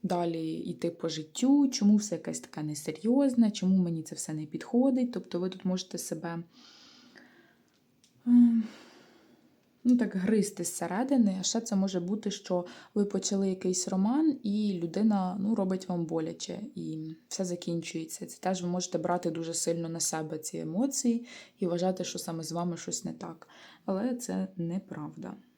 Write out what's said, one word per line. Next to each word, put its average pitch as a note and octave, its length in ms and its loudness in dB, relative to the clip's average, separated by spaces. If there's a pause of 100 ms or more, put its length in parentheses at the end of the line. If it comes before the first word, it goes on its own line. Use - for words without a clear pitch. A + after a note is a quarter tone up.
далі E3+ 500 -2
йти E3+ 380 -4
по E3+ 180 -6
життю, B3+ 580 4
чому G#3 280 6
все G3+ 200 0
якесь E3 240 -6
таке - 240 -10
несерйозне, A3+ 880 2
чому F#3+ 260 4
мені E3+ 260 2
це D#3 120 -10
все - 180 -8
не D#3 120 -4
підходить. B3 680 2
Тобто F3+ 280 -4
ви F#3 100 0
тут F#3 160 -10
можете F#3 320 -2
себе, E3+ 460 -6 (1800)
ем, A#3+ 360 10 (1200)
ну, B3 140 6
так, G#3+ 180 0
гризти F#3+ 480 2
зсередини. G3+ 760 2
А F#3 40 -8
ще A3+ 180 0
це G#3 140 -4
може F#3+ 240 2
бути, G3 320 -2
що F3+ 340 -2 (280)
ви G#3 120 2
почали G3 440 0
якийсь F#3 380 -2
роман, C4 560 2
і G3+ 400 0
людина, F#3 560 2
ну, G#3 160 0
робить F#3 340 0
вам F3 160 0
боляче, E3 540 -4 (160)
і D#3+ 400 -8 (120)
все - 180 -4
закінчується. E3+ 800 -6
Це - 140 -16
теж F3+ 240 -2
ви F3 60 -2
можете F3 280 -2
брати E3+ 340 0
дуже E3 220 -6
сильно E3 360 -2
на E3 100 -6
себе D#3 380 -4
ці D#3+ 200 -10
емоції A#3 680 0 (340)
і G3 60 0
вважати, F3+ 380 0
що - 160 -8
саме E3 240 -8
з D3+ 80 -8
вами E3+ 260 -2
щось - 280 -8
не E3 80 -6
так. E3 340 -12 (380)
Але A3 300 -2
це F#3+ 320 -4 (100)
неправда. E3 800 -6 (220)